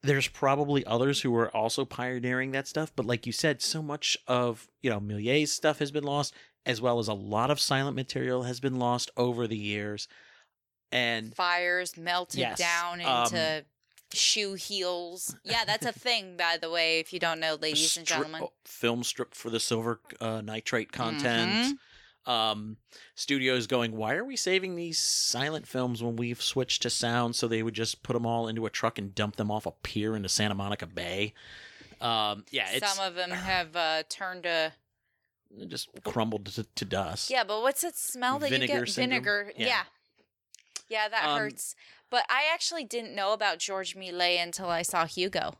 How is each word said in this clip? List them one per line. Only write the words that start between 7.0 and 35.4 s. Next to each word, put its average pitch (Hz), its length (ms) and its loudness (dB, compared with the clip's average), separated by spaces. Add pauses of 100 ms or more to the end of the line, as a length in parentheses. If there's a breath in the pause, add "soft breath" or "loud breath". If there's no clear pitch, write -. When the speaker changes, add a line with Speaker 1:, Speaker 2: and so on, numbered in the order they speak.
Speaker 1:
a 110 60 0
lot 104 360 2
of 147 100 4
silent 139 360 2
material 127 480 -2
has 123 160 -4
been 131 180 0
lost 123 400 2
over 123 300 2
the 110 100 -2
years. 104 500 -4 (840 loud breath)
And 117 440 0
Speaker 2:
Fires 180 600 0
melted 175 420 -2
Speaker 1:
Yes, 127 200 -2
Speaker 2:
down 175 440 0
Speaker 1:
um, 123 220 4
Speaker 2:
into 156 400 0 (480)
shoe 202 400 2
heels. 180 920 -4
Yeah, 233 220 0
that's 214 220 0
a 233 40 -2
Speaker 1:
<laughs> - 0 -
Speaker 2:
thing, 202 460 -2
by 170 240 2
the 165 80 -4
way, 165 300 2
if 160 120 -6
you 180 80 -4
don't 165 200 0
know, 160 200 0
ladies 156 380 2
and 165 80 -8
Speaker 1:
Stri-, - 40 -4
Speaker 2:
gentlemen. 160 340 -2
Speaker 1:
oh, 151 100 -10 (100)
film 120 400 0
stripped - 320 -4
for - 140 -8
the 113 100 0
silver, 113 400 0 (220)
uh, 110 200 -2
nitrate 110 500 -2
content. 117 600 2
Speaker 2:
Mm-hmm. 240 200 2 (560 loud breath)
Speaker 1:
Um, 110 500 0 (360 loud breath)
studios 127 540 2
going, 117 280 2
"Why 110 200 0
are 208 100 -2
we 269 100 -8
saving 185 400 0
these 170 220 -4
silent - 680 0
films 123 340 0
when 117 140 -2
we've 120 260 -2
switched - 400 0
to 120 80 0
sound?" 120 460 2
So 123 120 0
they 113 140 2
would 113 140 -2
just 113 260 -4
put 123 140 -2
'em 117 100 0
all 117 220 0
into 113 180 -2
a 104 60 -2
truck - 260 0
and 98 160 -6
dump 104 220 0
them 104 160 0
off 107 160 -2
a - 40 -4
pier 110 440 -2
into 98 120 -2
Santa 104 280 2
Monica 101 320 -4
Bay. 90 480 -4 (640 loud breath)
Um, 107 480 0
yeah, 113 220 0
it's 160 200 2
Speaker 2:
Some 196 140 0
of 180 80 -4
them 180 160 -4
have, 180 460 -2
uh, 160 340 2
turned 185 340 -8
to 160 300 2 (840)